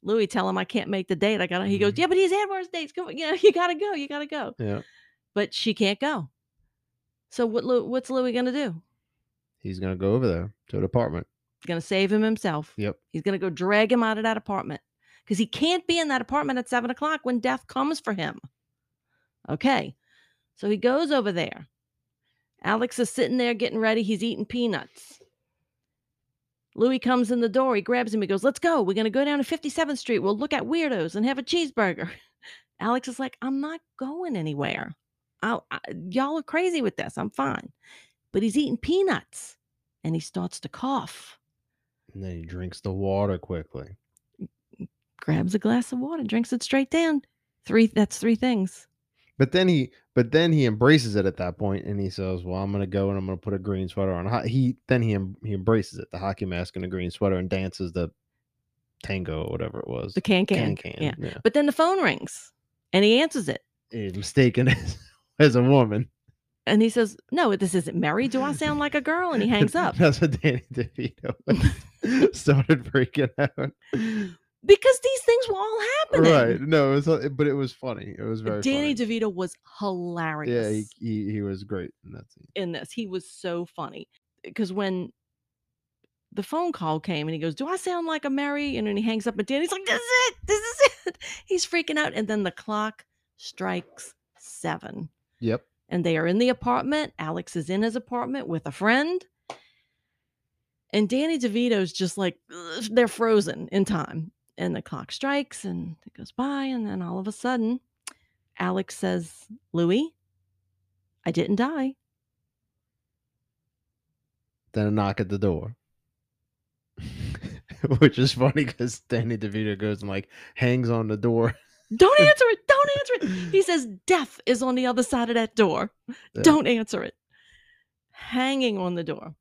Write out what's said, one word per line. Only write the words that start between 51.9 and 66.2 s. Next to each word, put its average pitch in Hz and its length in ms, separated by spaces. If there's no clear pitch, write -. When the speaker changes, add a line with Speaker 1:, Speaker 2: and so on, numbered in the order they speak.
Speaker 2:
he 98 80
says, 92 340
"Well, 90 200
I'm 98 100
gonna 101 140
go 98 240
and 98 80
I'm 95 80
gonna 95 100
put 98 160
a 101 60
green 95 300
sweater 95 260
on." 87 120
Ho-, 113 200
he, 123 300
then 123 140
he 113 120
em-, 98 300
he 110 80
embraces 98 460
it, - 120
the 90 80
hockey 98 280
mask 87 300
and 92 100
a - 20
green 90 220
sweater, 98 260
and 92 140
dances 95 420
the 87 160
tango 85 420
or 76 60
whatever - 300
it - 80
was. 64 260
Speaker 1:
The - 80
can-can. 180 540
Speaker 2:
Can-can, - 260
Speaker 1:
Yeah. 151 160
Speaker 2:
yeah. - 240
Speaker 1:
But - 100
then 294 140
the 285 60
phone 359 300
rings, - 480
and 190 100
he 226 160
answers 294 280
it. - 140
Speaker 2:
He's 101 240
mistaken 123 540
<laughs> - 0
as, - 300
as 135 180
a 123 60
woman. 123 460